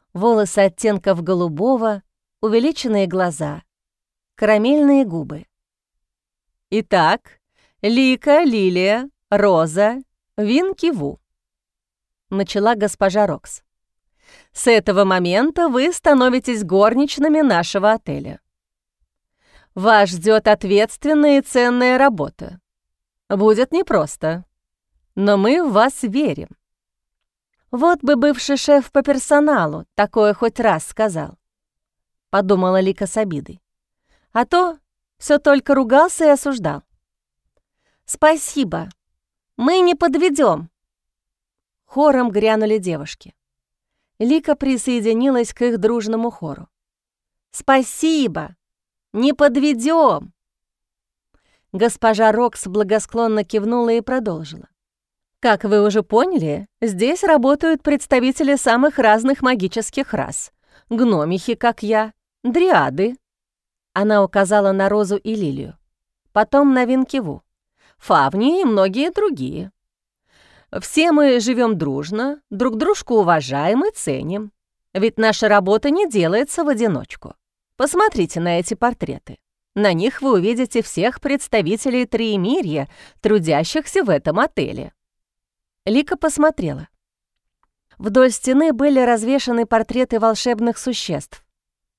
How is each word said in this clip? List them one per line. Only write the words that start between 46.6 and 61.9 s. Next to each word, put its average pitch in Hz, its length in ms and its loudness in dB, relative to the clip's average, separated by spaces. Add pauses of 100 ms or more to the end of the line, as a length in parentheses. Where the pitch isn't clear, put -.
«Спасибо, 262 1080 -2 (560)
не 247 200 0
подведем». 285 1000 0 (1400)
Госпожа 220 600 2
Рокс 233 340 -4
благосклонно 214 800 -2
кивнула 233 460 -2
и 233 100 0
продолжила. 175 680 -8 (720)
«Как 214 240 0
вы 208 180 2
уже 208 200 0
поняли, 208 640 -2 (140)
здесь 226 420 -2
работают 294 580 2
представители 277 760 0
самых 262 420 0
разных 233 420 2
магических 226 720 -4
рас. - 400 -8 (380)
Гномихи, 196 640 0
как 233 280 -2
я, 220 300 -2 (320)